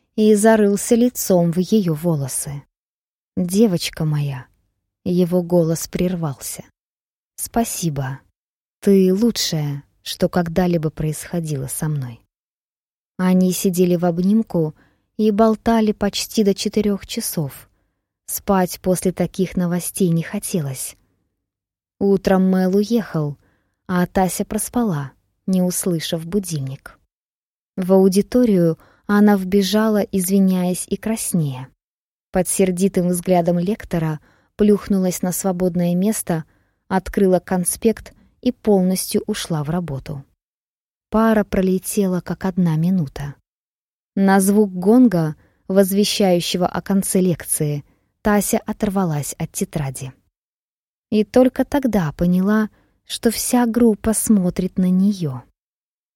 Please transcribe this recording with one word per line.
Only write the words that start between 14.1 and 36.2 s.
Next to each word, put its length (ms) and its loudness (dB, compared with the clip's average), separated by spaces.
и 140 2
болтали 640 2
почти 520 -2
до 100 2
четырёх 520 -2
часов. 640 -8
Спать 540 -2
после 320 0
таких 440 -4
новостей 540 -2
не 120 2
хотелось. 760 -8
Утром 520 2
Мэл 260 2
уехал, 640 -2
а 200 0
Тася 380 -2
проспала, 680 -4
не 160 0
услышав 640 -4
будильник. 720 -6
В 160 0
аудиторию 840 4
она 300 4
вбежала, 640 0
извиняясь 880 0
и 80 -4
краснея. 720 -4
Под 160 -2
сердитым 600 0
взглядом 500 0
лектора 640 -4
плюхнулась 640 0
на 100 -2
свободное 600 -2
место, 500 -2